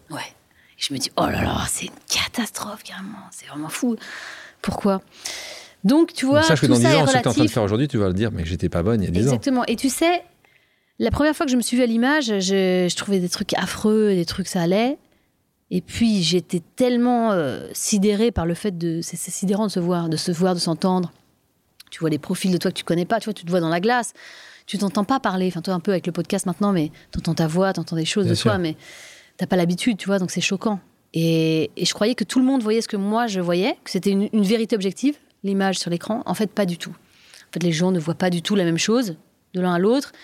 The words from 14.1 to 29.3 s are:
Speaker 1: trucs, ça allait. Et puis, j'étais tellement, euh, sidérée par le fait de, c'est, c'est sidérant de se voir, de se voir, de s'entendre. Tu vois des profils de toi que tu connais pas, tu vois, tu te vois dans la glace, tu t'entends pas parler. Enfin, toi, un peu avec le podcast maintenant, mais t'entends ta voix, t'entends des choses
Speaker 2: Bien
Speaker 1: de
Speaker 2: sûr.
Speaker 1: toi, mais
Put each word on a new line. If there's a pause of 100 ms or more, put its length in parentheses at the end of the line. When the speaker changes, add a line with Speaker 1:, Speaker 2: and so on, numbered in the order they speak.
Speaker 1:
trucs,
ça
allait. (720)
Et
puis,
j'étais (120)
tellement,
euh,
sidérée
par
le
fait
de,
c'est,
c'est
sidérant
de
se
voir,
de
se
voir,
de
s'entendre. (800)
Tu
vois
des
profils
de
toi
que
tu
connais
pas,
tu
vois,
tu
te
vois
dans
la
glace, (520)
tu
t'entends
pas
parler.
Enfin,
toi,
un
peu
avec
le
podcast
maintenant,
mais (200)
t'entends
ta
voix,
t'entends
des
choses
Speaker 2:
Bien
Speaker 1:
de
Speaker 2:
sûr.
Speaker 1:
toi,
mais (600)